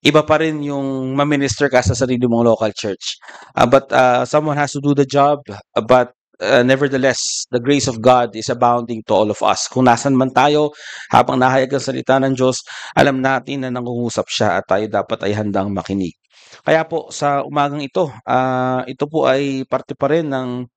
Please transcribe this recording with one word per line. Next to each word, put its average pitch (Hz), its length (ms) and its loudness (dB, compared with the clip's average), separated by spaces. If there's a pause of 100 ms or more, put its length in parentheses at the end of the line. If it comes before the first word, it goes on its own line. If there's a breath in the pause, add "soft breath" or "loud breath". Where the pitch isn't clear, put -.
iba 151 160 6
pa 156 160 2
rin 156 240 -2
yung 135 560 -4
ma-minister 143 480 0
ka 131 160 4
sa 117 160 -2
sarili 123 240 0
mong 117 320 4
local 107 160 -2
church. - 480 -8 (320 loud breath)
Ah, - 160 2
but, 135 240 4
ah, 127 320 4
someone 151 320 0
has 143 160 -2
to - 80 -8
do 143 160 2
the 139 80 2
job, 143 480 2
ah, 101 320 -6
but, 123 320 4 (240)
ah, 123 240 2
nevertheless, 131 880 0
the 123 80 -2
grace 135 320 0
of 113 80 -6
God 120 400 4
is 110 80 -10
abounding 120 640 0
to 104 80 4
all 107 80 4
of 104 160 -4
us. 104 240 0
Kung 127 240 2
nasan 135 240 2
man 127 160 2
tayo, 147 400 2 (400 loud breath)
habang 131 320 2
nahayag 131 320 2
ang 131 80 -2
salita 131 400 -2
ng 135 160 0
Diyos, 127 240 0 (320 loud breath)
alam 139 240 2
natin 131 480 -4
na 127 80 -6
nangungusap 120 560 -4
siya 101 320 0
at - 80 -6
tayo 101 160 0
dapat 104 400 -4
ay 101 80 -2
handang 101 400 -4
makinig. 95 400 -4 (500 loud breath)
Kaya 160 240 2
po, - 240 -6
sa 143 320 -2
umagang 143 400 -4
ito, 160 240 -2 (160)
ah, 127 640 -2
ito 131 160 -6
po 147 240 -2
ay 135 400 -2
parte 131 240 -6
pa 139 160 -4
rin 156 240 -2
ng 127 320 -6 (120)